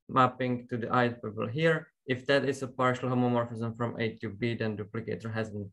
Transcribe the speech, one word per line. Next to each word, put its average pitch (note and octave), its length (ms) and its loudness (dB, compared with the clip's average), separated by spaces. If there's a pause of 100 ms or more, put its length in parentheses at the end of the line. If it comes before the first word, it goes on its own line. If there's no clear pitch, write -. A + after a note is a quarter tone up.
mapping B2+ 600 2
to B2 80 -2
the A#2 100 -4 (100)
ith A#2+ 240 2
pebble A2 280 -4
here. D#3+ 400 0 (180)
If B2+ 200 -2
that C#3 180 4
is C3+ 180 -2
a C3 60 -4
partial B2+ 420 2
homomorphism A#2+ 680 0
from A#2 220 -4
A A2+ 220 0
to A2+ 80 -6
B, A#2 260 -2
then A2 220 -2
duplicator A2 580 -6
hasn't G#2 380 -6